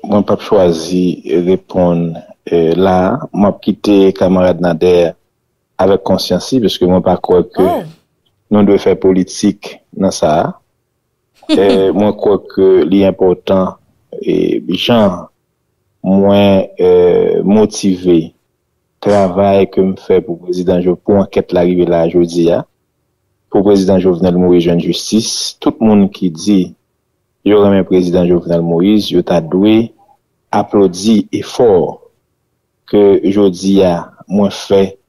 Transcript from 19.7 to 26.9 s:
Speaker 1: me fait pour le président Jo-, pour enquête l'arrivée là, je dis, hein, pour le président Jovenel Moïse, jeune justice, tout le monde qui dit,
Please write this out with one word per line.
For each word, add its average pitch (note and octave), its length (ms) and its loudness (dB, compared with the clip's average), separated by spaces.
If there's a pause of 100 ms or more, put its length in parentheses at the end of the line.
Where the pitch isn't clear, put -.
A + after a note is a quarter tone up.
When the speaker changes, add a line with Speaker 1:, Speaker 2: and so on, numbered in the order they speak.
Speaker 1:
me F#2+ 140 0
fait F#2 260 0
pour F2 160 -10
le F2 60 -20
président F2+ 360 -2
Jo-, F2+ 160 -2
pour G#2 200 -2
enquête F#2+ 360 -2
l'arrivée F2+ 340 2
là, E2 220 0
je E2+ 120 0
dis, E2+ 320 0
hein, F2 120 -2 (840)
pour G2+ 120 0
le F#2 40 0
président G2 340 2
Jovenel F2+ 380 0
Moïse, F2+ 260 2
jeune F2 160 0
justice, - 800 -4
tout - 220 -2
le - 40 0
monde G3+ 260 2
qui F#2 200 -6
dit, F2+ 440 -2 (680)